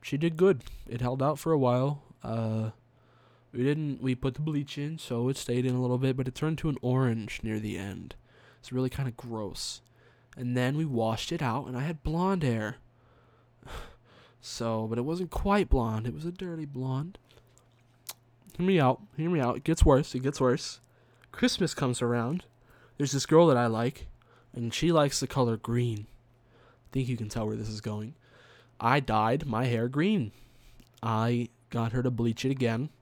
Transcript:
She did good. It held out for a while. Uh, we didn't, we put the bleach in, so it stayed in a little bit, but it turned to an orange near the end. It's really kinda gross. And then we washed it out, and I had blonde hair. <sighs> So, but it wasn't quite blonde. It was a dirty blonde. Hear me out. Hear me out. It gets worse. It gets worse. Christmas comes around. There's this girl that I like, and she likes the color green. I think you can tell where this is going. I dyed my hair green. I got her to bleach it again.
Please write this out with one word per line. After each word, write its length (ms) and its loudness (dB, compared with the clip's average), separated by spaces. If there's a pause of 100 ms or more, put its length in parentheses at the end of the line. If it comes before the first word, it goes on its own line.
She 120 -4
did 220 0
good. 240 4 (260)
It 140 -6
held 220 0
out 160 0
for 120 0
a 60 4
while. 460 2 (200)
Uh, 460 -2 (840)
we 120 -2
didn't, 360 0
we 140 0
put 220 -2
the 60 -8
bleach 360 -4
in, 220 -6
so 280 -2
it 100 -2
stayed 280 -2
in 80 2
a 80 0
little 160 2
bit, 180 0
but 120 -2
it 80 -8
turned 240 -2
to 100 0
an 140 -2
orange 580 0
near 180 -4
the 200 -6
end. 340 -10 (460)
It's 120 -16
really 200 -2
kinda 260 -4
gross. 640 -8 (560)
And 180 -2
then 220 0
we 80 0
washed 460 0
it 100 -4
out, 240 -2
and 100 -8
I 60 -4
had 220 -6
blonde 400 0
hair. 320 0 (920)
<sighs> 60 -16 (680)
So, 480 -4
but 100 -2
it 40 -2
wasn't 300 -4
quite 360 2
blonde. 400 2
It 60 -4
was 100 -10
a 80 -6
dirty 340 -8
blonde. 520 -6 (1400)
Hear 100 -2
me 140 4
out. 220 4 (160)
Hear 120 -2
me 120 2
out. 160 0
It 60 -10
gets 200 4
worse. 320 6
It 80 -2
gets 160 -2
worse. 400 0 (520)
Christmas 420 0
comes 280 -2
around. 440 0 (500)
There's 160 -2
this 140 0
girl 220 8
that 100 6
I 80 4
like, 420 0 (460)
and 200 -4
she 180 2
likes 280 4
the 80 -4
color 300 2
green. 500 -2 (480)
I 380 -20
think 160 -2
you 80 -2
can 120 -6
tell 160 -4
where 100 -2
this 120 -6
is 140 -8
going. 320 -6 (680)
I 200 4
dyed 480 2
my 180 0
hair 220 0
green. 440 0 (720)
I 460 2 (200)
got 220 -2
her 100 -2
to 100 2
bleach 340 0
it 60 2
again. 380 0 (120)